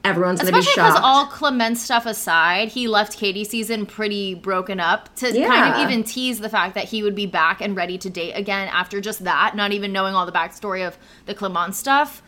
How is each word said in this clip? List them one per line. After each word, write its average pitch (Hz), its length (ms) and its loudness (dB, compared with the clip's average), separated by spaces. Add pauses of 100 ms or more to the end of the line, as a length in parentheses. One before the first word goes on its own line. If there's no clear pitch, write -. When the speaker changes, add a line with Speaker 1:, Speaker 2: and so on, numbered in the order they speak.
Speaker 1:
Everyone's 180 360 2
gonna 349 160 4
Speaker 2:
Especially 523 140 4
Speaker 1:
be 554 40 4 (120)
shocked. - 100 6
Speaker 2:
'cause 240 80 4
all 269 220 6
Clement 240 520 0
stuff 233 280 0
aside, 180 600 2
he 247 180 -4
left 214 320 0
Katie's 202 320 -4
season 220 360 -4
pretty 202 480 -4
broken 185 440 -4
up. 170 380 0
To 247 100 -4
kind 226 100 0 (360)
of - 60 0
Speaker 1:
Yeah. 294 40 2
Speaker 2:
even 254 220 0
tease 254 340 -4
the 214 100 -8
fact 190 280 0
that 196 80 -4
he 220 180 -6
would 208 140 0
be 202 100 -4
back 170 340 0
and 196 140 -4
ready 180 240 -4
to 190 100 -10
date 175 280 -8
again 196 360 -4
after 185 280 -2
just 202 240 -8
that, 180 320 2
not 202 160 -2
even 202 200 -4
knowing 190 220 0
all 185 100 2
the 175 80 -6
backstory 185 540 -4
of 165 100 -8 (300)
the 202 80 -8
Clement 185 400 -2
stuff, 285 540 0